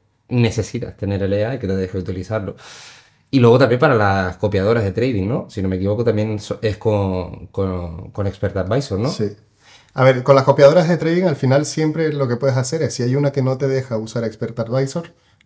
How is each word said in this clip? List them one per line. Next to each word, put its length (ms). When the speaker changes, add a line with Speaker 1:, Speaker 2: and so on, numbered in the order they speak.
Speaker 1:
necesitas 680
tener 260
el 80
E 140
A 100
y 40
que 80
te 100
deje 200
utilizarlo. 600
Y 80
luego 180
también 220
para 160
las 400
copiadoras 480
de 80
trading, 340
¿no? 240
Si 120
no 80
me 80
equivoco, 260
también 360
so-, 220
es 140
con, 720
con, 640
con 160
Expert 300
Advisor, 420
¿no? 100
Speaker 2:
Sí. 280
A 100
ver, 200
con 120
las 80
copiadoras 460
de 80
trading 260
al 140
final 280
siempre 460
lo 160
que 80
puedes 220
hacer 240
es, 120
si 100
hay 120
una 160
que 100
no 160
te 100
deja 300
usar 280
Expert 340
Advisor, 540